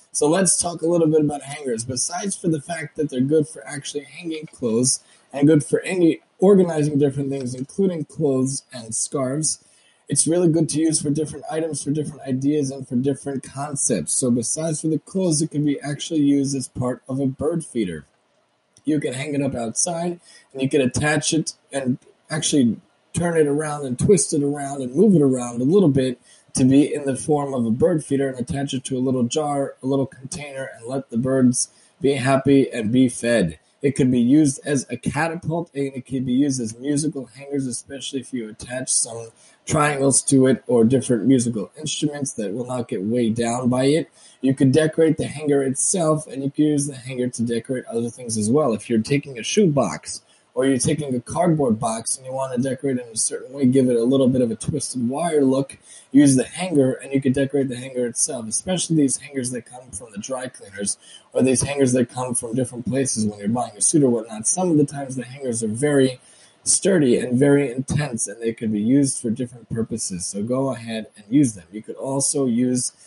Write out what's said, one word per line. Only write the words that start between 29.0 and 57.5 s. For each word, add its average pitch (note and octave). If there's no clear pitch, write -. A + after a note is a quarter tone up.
little B2+
jar, C#3+
a B2+
little C3+
container, C3+
and A2+
let C3
the -
birds B2+
be C#3
happy C3+
and A2+
be B2+
fed. A2+
It C#3
could B2+
be B2+
used C3+
as C#3
a B2
catapult, E3
and C#3
it B2+
can C3
be B2+
used C3+
as A#2
musical C#3+
hangers, C#3
especially B2+
if -
you A#2
attach B2
some A#2
triangles C#3+
to C3
it C3
or A#2+
different A#2+
musical A#2
instruments D3
that G2+
will A#2+
not B2
get G2
weighed A2+
down A#2
by B2+
it. D3
You C3
could C3+
decorate D#3+
the C3
hanger C#3
itself, D3+
and C3+
you C#3
can D3+
use C#3+
the C#3+
hanger B2
to A#2+
decorate A#2
other A#2
things A2+
as G#2+
well. C#3
If G#2+
you're A#2
taking C#3
a A2
shoebox C3+
or C3
you're C3+
taking D3
a B2
cardboard D3
box A2+
and C3
you C3
want C3
to B2
decorate C3+
it A#2+
in A2+
a A2
certain B2
way, C#3
give B2+
it A#2+
a A2+
little C3
bit B2+
of A#2
a A2
twisted B2+
wire C#3+
look, C3+
use C#3
the B2
hanger, D3
and C3+
you C3+
can C3+
decorate C#3